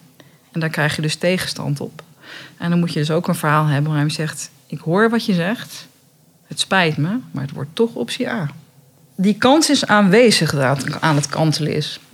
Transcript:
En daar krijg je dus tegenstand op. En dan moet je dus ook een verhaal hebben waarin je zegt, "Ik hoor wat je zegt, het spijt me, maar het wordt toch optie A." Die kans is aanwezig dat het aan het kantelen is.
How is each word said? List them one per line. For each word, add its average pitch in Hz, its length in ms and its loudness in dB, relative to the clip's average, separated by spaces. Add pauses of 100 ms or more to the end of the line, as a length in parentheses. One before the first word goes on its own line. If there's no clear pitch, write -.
(520)
En 170 80 -6
daar 160 100 -4
krijg 151 260 -2
je 165 60 -6
dus 151 140 -4
tegenstand 156 680 -4
op. - 200 -12 (560)
En 170 120 -6
dan 175 100 2
moet 160 140 -2
je 160 60 -2
dus 151 120 -2
ook 175 160 0
een 175 80 0
verhaal 156 300 2
hebben 147 260 0
waarin 151 160 0
je 151 60 -2
zegt, - 360 -8 (180)
"Ik 156 120 -12
hoor 202 300 2
wat 233 160 0
je 208 80 0
zegt, 180 540 -4 (600)
het 151 120 -12
spijt 180 380 2
me, 180 200 0 (140)
maar - 120 -6
het 139 100 -10
wordt - 200 -8
toch 233 200 0
optie 240 360 -6
A." 185 200 -4 (680)
Die 202 180 2
kans 277 360 4
is 269 160 2
aanwezig 208 680 6
dat 139 320 0
het 143 180 -6
aan - 140 2
het 143 120 0
kantelen 156 480 0
is. - 240 -4 (140)